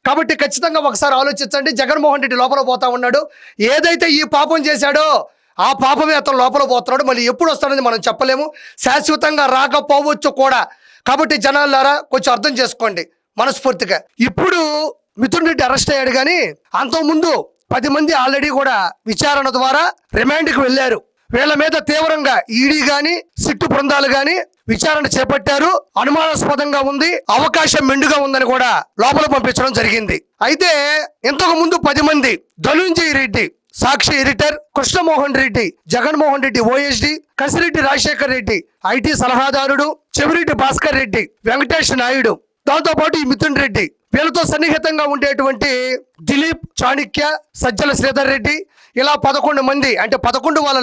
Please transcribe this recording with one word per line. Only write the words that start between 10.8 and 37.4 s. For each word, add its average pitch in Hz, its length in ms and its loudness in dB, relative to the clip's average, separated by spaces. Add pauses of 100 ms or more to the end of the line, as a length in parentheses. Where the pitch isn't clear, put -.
కాబట్టి 294 360 2
జనాలారా 277 480 4 (200)
కొంచెం 262 240 0
అర్థం 285 240 -2
చేసుకోండి 214 420 -2 (380)
మనస్ఫూర్తిగా. 202 580 0 (300)
ఇప్పుడు 359 320 0 (640)
మిథున్ 320 280 0
రెడ్డి 320 180 0
అరెస్ట్ 277 260 0
అయ్యాడు, 262 240 0
కానీ 320 200 0 (420)
అంతకుముందు 320 520 0 (420)
పది 254 200 -2
మంది 302 180 2 (100)
already 277 360 0
కూడా 269 180 0 (340)
విచారణ 285 360 0 (120)
ద్వారా 269 260 2 (360)
రిమాండ్కి 294 460 0
వెళ్ళారు. 262 320 0 (360)
వీళ్ళ 285 180 2 (100)
మీద 311 140 0 (140)
తీవ్రంగా 302 460 0 (240)
ఈడీ 294 200 2 (100)
గాని, 294 240 0 (300)
సిట్టు 302 280 -2
బృందాలు 277 440 0
గాని 294 200 0 (360)
విచారణ 302 340 0 (100)
చేపట్టారు. 285 560 0 (300)
అనుమానాస్పదంగా 294 760 0 (100)
ఉంది, 285 200 0 (280)
అవకాశం 311 520 2
మెండుగా 285 360 2
ఉందని 269 260 0
కూడా 254 180 2 (320)
లోపల 285 320 4
పంపించడం 254 460 0
జరిగింది. 220 360 -2 (300)
అయితే 320 240 2 (600)
ఇంతకు 330 320 2
ముందు 339 160 0 (100)
పది 285 220 2
మంది, 262 220 2 (340)
ధనుంజయ 330 540 2
రెడ్డి 226 240 -2 (380)
సాక్షి 277 300 2 (100)
ఎడిటర్, 294 340 0 (200)
కృష్ణమోహన్ 285 640 0
రెడ్డి 247 240 0 (280)
జగన్మోహన్ 277 540 0
రెడ్డి 254 140 0 (120)
ఓఎస్డి, 277 380 0 (300)